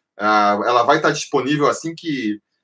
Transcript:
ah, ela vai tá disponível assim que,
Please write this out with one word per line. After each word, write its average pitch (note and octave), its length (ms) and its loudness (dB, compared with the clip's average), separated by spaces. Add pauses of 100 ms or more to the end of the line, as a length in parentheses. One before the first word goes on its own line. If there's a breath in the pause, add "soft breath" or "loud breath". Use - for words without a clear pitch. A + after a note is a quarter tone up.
(180)
ah, G#2 480 2
ela A#2+ 180 2
vai D3+ 180 2
tá D#3+ 80 2
disponível D3 580 -2
assim D#3+ 280 -4
que, B2 440 -6 (240)